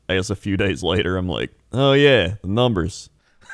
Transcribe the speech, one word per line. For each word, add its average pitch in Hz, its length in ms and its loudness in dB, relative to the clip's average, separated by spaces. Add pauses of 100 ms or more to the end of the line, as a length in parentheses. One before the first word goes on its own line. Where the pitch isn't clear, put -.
I 92 60 0
guess 92 160 -2
a 95 40 -4
few 98 220 -4
<laughs> 101 80 0
days 87 180 -4
later, 90 340 0
I'm 90 120 -4
like, 62 220 -6 (200)
"Oh 139 220 2
yeah, 127 480 4
the 90 60 -12
numbers." 101 640 -2 (440)